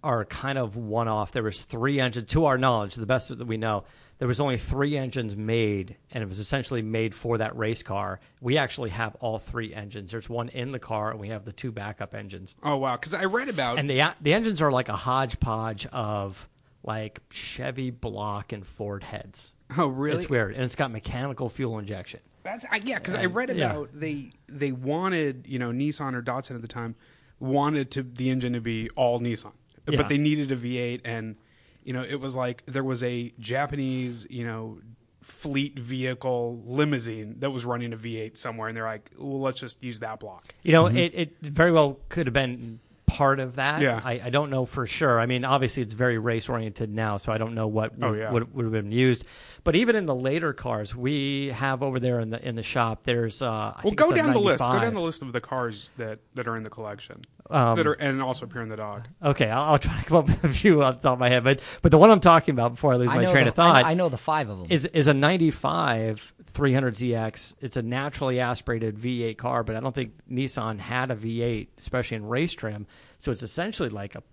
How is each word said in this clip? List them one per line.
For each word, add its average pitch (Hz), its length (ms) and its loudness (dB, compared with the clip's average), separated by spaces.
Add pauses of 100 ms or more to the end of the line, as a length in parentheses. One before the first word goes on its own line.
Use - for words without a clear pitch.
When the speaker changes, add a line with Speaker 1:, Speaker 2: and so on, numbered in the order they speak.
Speaker 1:
are 117 220 0
kind 135 320 -6
of 113 180 -2
one-off. 110 560 -2
There 120 120 -2
was 107 200 -4
three 135 380 -2
engines, 120 300 -4
to 160 140 4
our 135 120 4
knowledge, 117 380 0
the 113 100 -6
best 123 240 0
that 123 180 -10
we 110 100 -4
know, 107 260 -2 (360)
there 131 100 -2
was 120 100 -2
only 135 180 0
three 143 380 -2
engines 123 400 -4
made, 107 640 0 (140)
and 113 120 -6
it 98 60 -8
was 92 100 -10
essentially 123 420 -4
made 110 320 -2
for 117 260 -2
that 110 180 -4
race 113 260 -4
car. 98 380 -6 (180)
We 127 180 0
actually 123 340 -4
have 110 240 -6
all 110 240 -4
three 110 340 -8
engines. 101 380 -12
There's 110 180 -10
one 117 200 -4
in 131 220 -8
the 127 80 -8
car, 107 320 -4
and 113 80 -10
we 104 100 -10
have 107 140 -8
the 110 80 -14
two 120 220 -10
backup 104 420 -10
engines. 95 480 -14
Speaker 2:
Oh, 147 140 0
wow, 131 180 0
'cause 156 180 -8
I 185 120 -2
read 240 240 -2
about 139 300 -2
Speaker 1:
And 143 100 -2
the, 143 320 2
the 147 120 4
engines 214 280 0
are 151 100 4
like 127 160 2
a 104 80 -4
hodgepodge 113 920 -2
of, 104 600 -6 (360)
like, 110 360 -8 (120)
Chevy 131 600 -8
block 104 600 -6
and 101 120 -12
Ford 101 380 -8
heads. - 480 -14 (260)
Speaker 2:
Oh, 165 100 2
really? 147 340 -2
Speaker 1:
It's 175 80 -8
weird, 113 240 2
and 131 100 -4
it's 123 120 -6
got 135 160 -2
mechanical 123 580 -6
fuel 117 300 -4
injection. 98 420 -10 (220)
Speaker 2:
That's, 226 280 -10
I, 220 140 -2
yeah, 240 140 -4
'cause - 160 -6
I 220 80 -2
Speaker 1:
And, 185 120 0
Speaker 2:
read 247 180 -2
Speaker 1:
yeah. 143 180 0
Speaker 2:
about 135 220 -6
they, 147 380 -8 (160)
they 139 240 -4
wanted, 147 760 -2
you 123 120 -6
know, 123 120 -2
Nissan 139 420 -2
or 123 80 -4
Datsun 127 340 -6
at 117 60 -10
the 113 60 -12
time 117 280 -8 (440)
wanted 139 520 2
to, 135 120 -4
the 123 260 -2
engine 123 240 0
to 117 80 -2
be 113 300 -4
all 120 280 2
Nissan, 117 320 -4 (380)
Speaker 1:
Yeah. 151 80 2
Speaker 2:
but 139 100 2
they 143 100 0
needed 147 340 2
a 131 40 0
V 120 220 -6
eight, 123 260 -4
and, 113 320 -6 (500)
you 127 80 -8
know, 127 100 -4
it 131 160 -8
was 131 160 -8
like 123 300 -4
there 135 180 -4
was 127 200 -2
a 120 360 -4
Japanese, 127 880 -4
you 120 160 -8
know, 110 340 -8 (420)
fleet 143 580 -4
vehicle 123 840 -4
limousine 117 760 -2
that 135 120 -2
was 123 140 -6
running 120 280 -4
a 113 40 -10
V 113 200 -8
eight 113 200 -10
somewhere, 113 300 -8
and 113 100 -6
they're 113 80 -6
like, 110 320 -8
"Well, 135 240 -6
let's 131 180 -2
just - 240 -12
use 120 160 -10
that 110 200 -10
block." 95 340 -18 (100)
Speaker 1:
You 170 100 2
know, 165 120 10
Speaker 3:
Mm-hmm. 113 120 4
Speaker 1:
it, 175 180 2
it 165 260 -4
very 160 320 4
well 147 260 6 (100)
could 165 180 -2
have 120 60 -2
been 120 460 -2 (260)
part 139 360 4
of 127 160 -6
that. 147 240 0
Speaker 2:
Yeah. 117 220 2
Speaker 1:
I, 123 200 -4
I 123 80 -4
don't 143 180 2
know 131 160 0
for 120 220 -4
sure. 123 320 2
I 113 80 4
mean, 123 180 0
obviously 131 380 2
it's 110 100 -8
very 120 240 2
race 113 320 -2
oriented 113 400 -4
now, 107 280 -2
so 113 160 -4
I 110 40 0
don't 110 160 -4
know 110 140 -2
what 110 240 -2 (100)
Speaker 2:
Oh, 127 100 0
Speaker 1:
would, 107 80 -2
Speaker 2:
yeah. 110 120 -4
Speaker 1:
what 120 240 0
would 127 80 -2
have 113 80 -2
been 104 220 -2
used. 123 320 4 (400)
But 156 100 4
even 233 200 4
in 202 120 0
the 135 80 0
later 143 380 -2
cars 110 420 -4
we 139 540 -2
have 131 340 -2
over 131 160 0
there 123 220 0
in 113 100 -4
the, 117 160 -8
in 117 80 -6
the 113 80 -6
shop, 117 400 -2
there's, 117 380 -2
uh, 135 60 -2
I 107 280 -4
Speaker 2:
Well, - 80 -18
Speaker 1:
think 202 140 0
Speaker 2:
go 320 120 6
Speaker 1:
it's 359 100 4
a 320 40 4
Speaker 2:
down 277 100 4
the 240 60 6
list. 180 200 4
Go 127 80 2
Speaker 1:
ninety-five. 123 140 4
Speaker 2:
down - 120 0
the 196 120 -2
list 160 160 -4
of 131 120 -10
the 120 80 -2
cars 120 560 -6
that, 110 220 -8 (140)
that 123 140 -6
are 113 100 -2
in 110 60 -6
the 107 80 -10
collection 107 500 -12 (300)
Speaker 1:
Um, 120 240 6
Speaker 2:
that 160 100 4
are, 151 80 4
and 135 280 -2
also 131 240 -4
appear 120 180 -10
in 110 60 -10
the 107 80 -8
dog. 107 300 -10 (160)
Speaker 1:
Okay, 139 260 4
I'll, 143 240 4
I'll 143 60 6
try - 200 -2
to - 60 -4
come 165 120 6
up 151 100 6
with - 180 2
a 156 40 6
few 151 320 6
off 131 140 4
the 123 140 -16
top 127 40 4
of 123 60 -2
my 123 100 4
head, 123 140 6
but, 131 160 6 (240)
but 160 80 10
the 156 80 10
one 202 100 12
I'm 214 120 12
talking 165 320 8
about 120 180 2
before 131 220 4
I - 20 6
lose 123 160 4
Speaker 4:
I - 40 2
Speaker 1:
my - 100 4
Speaker 4:
know - 60 4
Speaker 1:
train 135 140 8
Speaker 4:
the, 117 60 6
Speaker 1:
of - 40 -2
thought 165 300 10
Speaker 4:
I, 160 60 2
I - 20 2
know 175 160 2
the 123 80 -4
five 151 320 0
of 98 120 -6
'em. 87 80 -10
Speaker 1:
is, 139 160 2
is 147 220 4
a 151 60 8
ninety-five 139 1200 2 (140)
three 139 260 2
hundred 127 220 2
Z 120 200 0
X. - 460 -6
It's 131 160 -6
a 123 40 -2
naturally 127 580 -2
aspirated 117 580 -2
V 120 260 -4
eight 113 140 -4
car, 120 260 -2
but 110 120 -4
I 110 40 -4
don't 127 160 -4
think 123 180 -4 (160)
Nissan 123 500 -4
had 123 300 -2
a 123 60 0
V 113 260 -4
eight, 117 360 -2
especially 120 400 -4
in 104 100 -8
race 135 260 -2
trim. 104 320 -8 (340)
So - 120 -4
it's 107 100 -4
essentially 170 480 -6
like 101 260 -10
a 147 180 -14